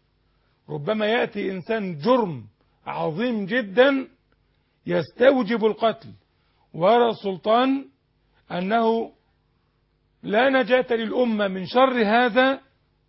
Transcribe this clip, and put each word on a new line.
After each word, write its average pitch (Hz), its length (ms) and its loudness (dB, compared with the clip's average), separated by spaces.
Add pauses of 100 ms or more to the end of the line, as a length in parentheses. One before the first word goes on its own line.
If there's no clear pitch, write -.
(680)
ربما 185 380 -4
يأتي 208 440 -2
إنسان 190 480 -6
جرم 175 480 0 (400)
عظيم 185 600 -4
جداً 247 600 0 (800)
يستوجب 220 800 0
القتل، 214 480 -2 (600)
ويرى 226 360 4
السلطان 233 760 -2 (640)
أنه 226 640 -2 (1080)
لا 214 280 2
نجاة 254 400 2
للأمة 226 580 0
من 185 180 -8
شر 247 380 2
هذا 247 560 2 (480)